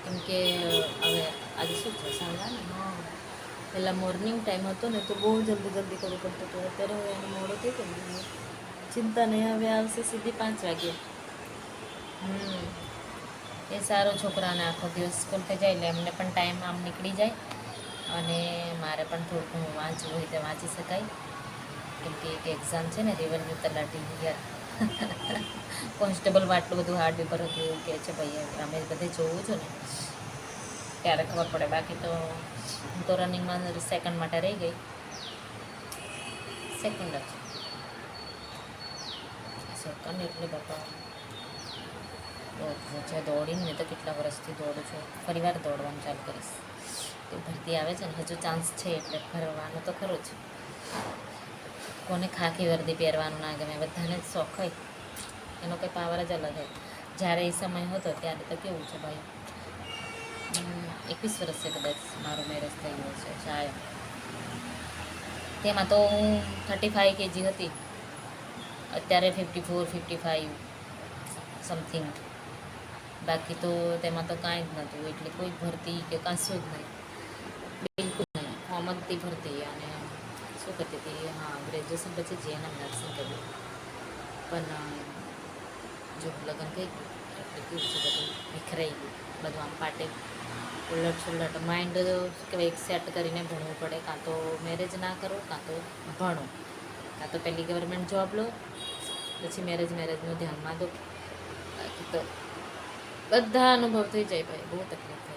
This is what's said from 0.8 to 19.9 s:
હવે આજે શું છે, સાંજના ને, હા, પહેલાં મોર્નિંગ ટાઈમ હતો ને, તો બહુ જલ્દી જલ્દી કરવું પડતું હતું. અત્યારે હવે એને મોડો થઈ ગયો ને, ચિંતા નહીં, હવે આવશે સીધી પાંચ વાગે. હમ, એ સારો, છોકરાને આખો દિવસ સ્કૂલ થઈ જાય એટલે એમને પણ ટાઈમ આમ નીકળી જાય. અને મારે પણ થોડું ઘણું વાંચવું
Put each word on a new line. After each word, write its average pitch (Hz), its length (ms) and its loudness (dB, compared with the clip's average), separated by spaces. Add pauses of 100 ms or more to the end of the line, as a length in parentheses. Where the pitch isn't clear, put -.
હવે 165 240 6 (320)
આજે 170 180 2
શું 214 200 0
છે, - 240 -2
સાંજના 175 320 -2
ને, 240 100 -4 (120)
હા, 190 200 -2 (800)
પહેલાં 185 240 4
મોર્નિંગ 185 480 2
ટાઈમ 190 220 2
હતો 190 220 2
ને, 220 120 4
તો 202 140 0
બહુ 220 280 8
જલ્દી 202 280 4
જલ્દી 190 260 0
કરવું 185 260 -2
પડતું 185 260 -2
હતું. 180 160 -2
અત્યારે 196 300 0
હવે 208 160 0
એને 196 160 -2
મોડો 196 280 0
થઈ 233 160 2
ગયો 240 160 -2
ને, 180 340 -4 (760)
ચિંતા 226 320 6
નહીં, 220 300 8
હવે 220 140 6
આવશે 220 320 4
સીધી 226 280 2
પાંચ 220 340 0
વાગે. 165 280 2 (1300)
હમ, 190 440 0 (1080)
એ 202 80 0
સારો, 202 320 8
છોકરાને 185 520 4
આખો 165 240 2
દિવસ 175 260 2
સ્કૂલ - 260 2
થઈ 185 160 2
જાય 196 160 8
એટલે 170 140 4
એમને 170 240 4
પણ 185 200 0
ટાઈમ 175 320 4
આમ 175 200 0
નીકળી 180 280 -2
જાય. 208 240 6 (800)
અને 170 240 2 (420)
મારે 156 240 0
પણ 165 180 0
થોડું 165 300 0
ઘણું 160 240 0
વાંચવું 160 360 -2